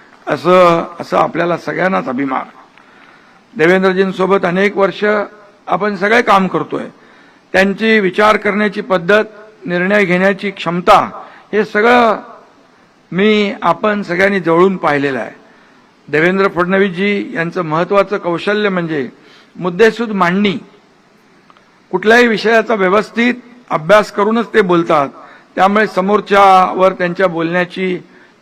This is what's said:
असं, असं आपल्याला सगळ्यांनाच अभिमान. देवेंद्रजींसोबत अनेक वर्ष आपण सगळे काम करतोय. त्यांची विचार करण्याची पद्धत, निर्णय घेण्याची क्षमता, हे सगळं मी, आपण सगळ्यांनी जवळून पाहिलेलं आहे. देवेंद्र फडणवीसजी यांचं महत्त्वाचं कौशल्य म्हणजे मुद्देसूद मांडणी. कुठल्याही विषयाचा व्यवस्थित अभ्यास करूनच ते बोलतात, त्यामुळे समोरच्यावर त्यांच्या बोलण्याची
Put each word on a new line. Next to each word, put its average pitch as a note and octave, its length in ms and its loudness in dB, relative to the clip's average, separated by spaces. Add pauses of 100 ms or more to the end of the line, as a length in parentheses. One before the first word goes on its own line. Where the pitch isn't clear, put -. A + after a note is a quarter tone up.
(280)
असं, E3+ 560 2 (160)
असं - 180 -4
आपल्याला E3 400 -2
सगळ्यांनाच F3 500 -4
अभिमान. C3 340 -4 (1160)
देवेंद्रजींसोबत F#3 880 0
अनेक F#3+ 320 -2
वर्ष G3 280 -2 (640)
आपण G3 280 -2
सगळे G#3 260 2
काम G3 260 2
करतोय. D3 380 -6 (680)
त्यांची G3 460 2
विचार G#3 380 2
करण्याची G#3 440 -2
पद्धत, F#3 440 2 (400)
निर्णय F#3 400 0
घेण्याची F#3+ 460 0
क्षमता, F3 720 0 (300)
हे G#3 120 0
सगळं A#3 500 2 (960)
मी, G#3 500 0
आपण G#3 400 -2
सगळ्यांनी F#3+ 380 0
जवळून F3 380 2
पाहिलेलं C#3+ 420 -2
आहे. G#2+ 160 -12 (720)
देवेंद्र F3+ 400 0
फडणवीसजी F#3+ 840 -2
यांचं E3+ 280 -4
महत्त्वाचं F3+ 560 0
कौशल्य G3+ 520 -2
म्हणजे D#3+ 400 -4 (460)
मुद्देसूद G#3+ 560 0
मांडणी. F#3+ 460 0 (1300)
कुठल्याही A3+ 360 2
विषयाचा A3+ 480 0
व्यवस्थित G#3 580 0 (360)
अभ्यास E3 420 2
करूनच G#3+ 420 -2
ते A3 80 4
बोलतात, E3+ 480 0 (460)
त्यामुळे G3+ 320 2
समोरच्यावर F#3+ 1080 2
त्यांच्या F3+ 340 0
बोलण्याची F3 720 -4 (420)